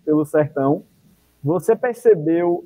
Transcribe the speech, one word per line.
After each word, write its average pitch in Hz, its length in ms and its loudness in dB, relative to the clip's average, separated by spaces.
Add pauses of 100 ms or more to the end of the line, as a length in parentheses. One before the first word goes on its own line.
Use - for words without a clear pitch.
pelo 151 180 0
sertão, 147 600 -2 (600)
você 175 320 0
percebeu, 175 920 0